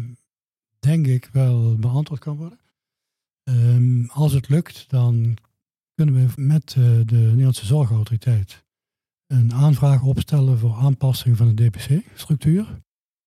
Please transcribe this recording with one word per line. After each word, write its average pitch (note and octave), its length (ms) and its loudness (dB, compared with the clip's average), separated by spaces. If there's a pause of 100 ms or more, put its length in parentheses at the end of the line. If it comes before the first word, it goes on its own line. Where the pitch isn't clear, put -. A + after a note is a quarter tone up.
(800)
denk D#3 280 0
ik B2+ 260 -2
wel A#2+ 440 0
beantwoord B2 440 -4
kan D3 160 -10
worden. E3+ 220 -14 (840)
Ehm, B2 640 0
als D3 260 -2
het C3+ 160 -2
lukt, - 420 -4
dan A#2+ 460 0 (580)
kunnen D3+ 200 0
we C3 280 0
met, D3+ 340 -2
eh, C3 60 2 (220)
de A2+ 120 0
Nederlandse A#2 500 2
Zorgautoriteit A2 1000 -2 (600)
een A#2+ 260 2
aanvraag C#3 500 2
opstellen C3+ 560 0
voor A2+ 160 0
aanpassing B2 600 0
van A2+ 180 2
de A#2 140 2
D - 20 2
P - 60 -8
C-structuur. D#3+ 1040 -4 (460)